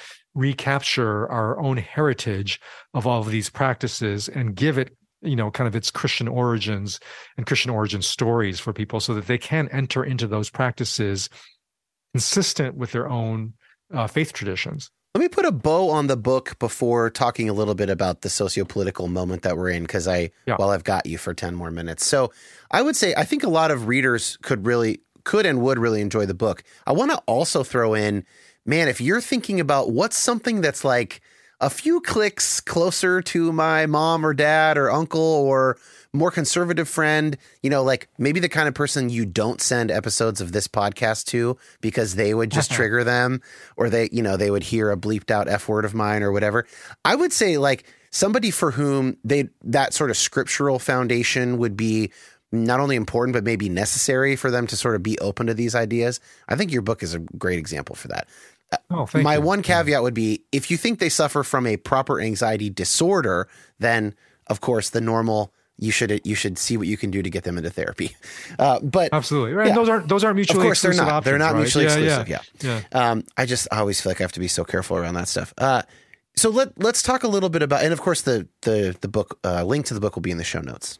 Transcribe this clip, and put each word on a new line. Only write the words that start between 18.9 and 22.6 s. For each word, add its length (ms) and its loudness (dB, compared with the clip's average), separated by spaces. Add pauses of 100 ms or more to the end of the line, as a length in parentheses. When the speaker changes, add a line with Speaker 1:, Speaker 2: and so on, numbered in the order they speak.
Speaker 2:
moment 340 -2
that 160 0
we're 140 -2
in, 160 -4
'cause 200 -2
I, 240 0 (140)
Speaker 1:
Yeah. 140 -2
Speaker 2:
well, 100 2
I've 140 0
got 220 0
you 120 -6
for 160 -6
ten 220 -6
more 160 -8
minutes. 340 -6
So 260 2 (400)